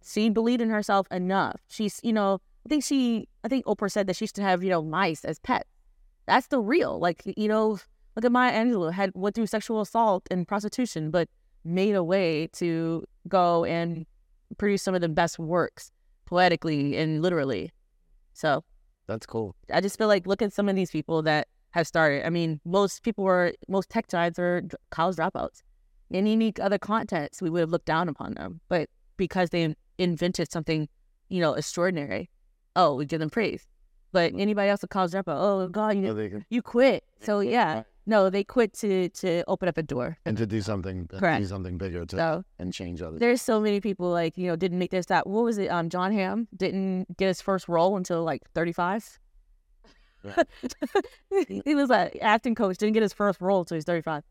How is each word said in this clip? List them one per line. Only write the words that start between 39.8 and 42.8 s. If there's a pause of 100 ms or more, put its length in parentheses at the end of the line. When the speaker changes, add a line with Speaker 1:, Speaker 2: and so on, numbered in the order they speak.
Speaker 1:
door.
Speaker 2:
And
to
do
something,
uh,
Speaker 1:
Correct.
Speaker 2:
do
something
bigger
to,
Speaker 1:
So, (160)
Speaker 2:
and
change